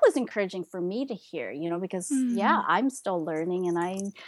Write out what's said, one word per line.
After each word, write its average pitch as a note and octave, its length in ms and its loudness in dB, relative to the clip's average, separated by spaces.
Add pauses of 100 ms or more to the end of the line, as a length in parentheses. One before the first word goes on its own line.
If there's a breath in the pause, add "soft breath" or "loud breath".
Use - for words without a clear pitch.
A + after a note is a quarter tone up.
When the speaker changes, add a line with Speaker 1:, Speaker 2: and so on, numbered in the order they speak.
Speaker 1:
was G#4 100 8
encouraging G3 500 -2
for - 140 -8
me G3 280 -2
to B3 80 -6
hear, C3+ 340 -8
you D3+ 220 -4
know, E3+ 80 -2
because, F#3 300 -4
Speaker 2:
Mm. C4 280 2
Speaker 1:
yeah, A#3+ 300 4
I'm A3 240 4
still F#3 340 -2
learning F3 420 -2
and E3+ 120 2
I, F#3 200 -2 (280 loud breath)